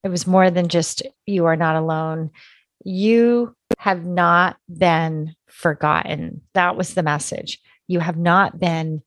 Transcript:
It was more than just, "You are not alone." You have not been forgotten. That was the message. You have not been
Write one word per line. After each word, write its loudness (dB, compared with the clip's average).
It -2
was -4
more 6
than 0
just, -2
"You 0
are 2
not 0
alone." -4
You 2
have -2
not 2
been 0
forgotten. -4
That 0
was -6
the -2
message. -6
You 0
have -2
not 2
been -2